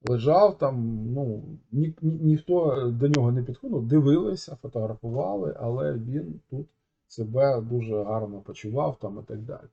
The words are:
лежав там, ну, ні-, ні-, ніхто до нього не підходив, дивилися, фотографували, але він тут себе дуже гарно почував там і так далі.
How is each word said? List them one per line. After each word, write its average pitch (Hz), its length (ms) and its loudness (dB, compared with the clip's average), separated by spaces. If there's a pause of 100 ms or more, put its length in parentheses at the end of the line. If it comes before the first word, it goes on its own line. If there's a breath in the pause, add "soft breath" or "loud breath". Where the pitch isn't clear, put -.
лежав 160 480 6
там, 113 560 -2
ну, 117 300 -4 (280)
ні-, 156 300 0
ні-, 160 200 0
ніхто 156 640 4 (120)
до 143 80 4
нього 135 240 4
не 123 120 0
підходив, 127 440 -4
дивилися, 156 720 2
фотографували, 117 1000 -4
але 131 340 -2
він 139 460 -8 (100)
тут 135 180 -8 (400)
себе 120 540 0
дуже 113 420 -2
гарно 104 360 -4
почував 131 600 -6
там 101 240 -10
і - 40 -20
так 107 120 -10
далі. - 340 -14